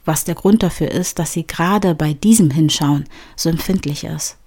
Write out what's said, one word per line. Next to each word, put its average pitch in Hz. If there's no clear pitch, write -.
Was 156
der 170
Grund 214
dafür 165
ist, -
dass 156
sie 165
gerade 190
bei 151
diesem 202
Hinschauen 147
so -
empfindlich 165
ist. 156